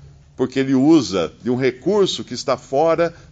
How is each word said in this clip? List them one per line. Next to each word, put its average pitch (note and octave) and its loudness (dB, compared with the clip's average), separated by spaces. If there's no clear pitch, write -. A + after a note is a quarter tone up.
Porque C3 -4
ele C3+ 0
usa A#2 2
de G2+ -6
um B2 0
recurso D#3 -2
que B2 -12
está B2+ -4
fora E3 -2